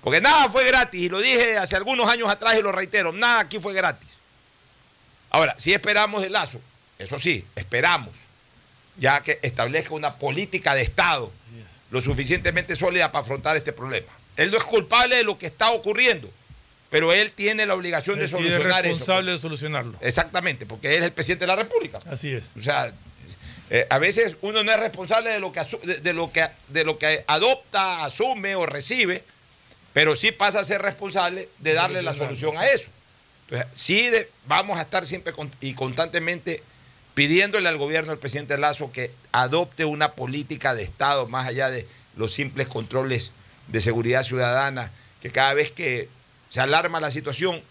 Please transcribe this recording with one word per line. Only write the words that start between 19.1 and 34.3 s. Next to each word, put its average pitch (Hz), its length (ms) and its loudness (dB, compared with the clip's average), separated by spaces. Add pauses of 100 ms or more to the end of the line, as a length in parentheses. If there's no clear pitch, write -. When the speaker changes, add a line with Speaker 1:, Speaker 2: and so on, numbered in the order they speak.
Speaker 1:
pues. 170 80 -4
Speaker 2:
de - 20 -10
solucionarlo. 143 600 -6
Speaker 1:
Exactamente, 156 640 -2
porque 120 240 -8
él 156 100 4
es 170 40 2
el 170 80 0
presidente 170 320 -2
de 175 40 0
la 185 80 2
República. 233 420 -2 (100)
Speaker 2:
Así 143 240 -8
es. 120 280 -8
Speaker 1:
O - 20 -14
sea, 131 300 -2 (800)
eh, 120 180 4
a 131 80 2
veces 196 440 2
uno 214 220 -2
no 214 80 2
es 214 80 4
responsable 220 520 -2
de 214 80 -2
lo 185 120 -6
que 165 100 -6
asu-, 151 200 -8
de, 175 200 -4
de 170 120 0
lo 165 180 -4
que, 160 160 2 (200)
de 156 160 0
lo 156 160 -2
que 156 280 2
adopta, 185 800 0
asume 196 500 -4
o 175 120 0
recibe, 185 560 -2 (680)
pero 151 220 6
sí 208 160 2
pasa 202 280 2
a 196 40 0
ser 190 200 -2
responsable 190 680 -2 (100)
de 151 120 0
Speaker 2:
De 156 40 4
Speaker 1:
darle 180 280 0
la 160 100 -2
Speaker 2:
solucionarlo, 135 260 -4
Speaker 1:
solución 151 180 -2
a 196 140 0
Speaker 2:
exacto. 254 120 2
Speaker 1:
eso. - 80 -18 (580)
Entonces, - 320 -6
sí 220 280 4
de-, 226 200 0 (180)